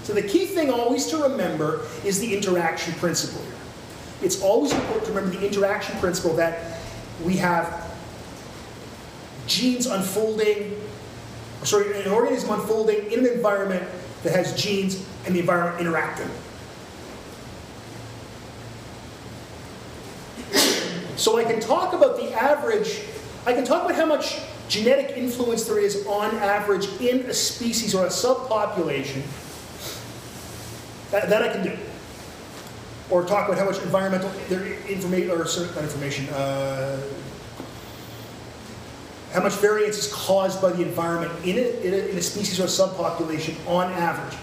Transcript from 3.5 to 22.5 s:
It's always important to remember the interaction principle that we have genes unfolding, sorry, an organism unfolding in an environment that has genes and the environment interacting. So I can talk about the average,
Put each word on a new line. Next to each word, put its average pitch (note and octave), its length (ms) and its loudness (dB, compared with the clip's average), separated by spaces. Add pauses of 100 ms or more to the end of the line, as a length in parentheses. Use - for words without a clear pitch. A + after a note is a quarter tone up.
It's F#3 180 2
always A#3+ 320 6
important - 320 0
to - 80 -2
remember F#3+ 240 0
the G3 100 0
interaction G3+ 520 2
principle F3 360 2
that E3 440 -2 (440)
we F#3 140 2
have F3 580 0 (1500)
genes B3 400 2
unfolding, G#3 920 2 (880)
sorry, G3+ 380 4
an F#3+ 100 2
organism A#3+ 380 4
unfolding G#3+ 600 2
in A#3+ 80 4
an C4 80 8
environment G3 600 2 (360)
that E3+ 120 2
has F3 260 2
genes G3 440 2 (200)
and F#3 100 2
the F3 40 6
environment E3+ 400 2
interacting. E3 500 0 (4000)
So A3 220 4
I A3+ 60 4
can A3+ 160 2
talk F4+ 340 2
about D4 240 6
the A#3 160 -4
average, A#3+ 680 2 (420)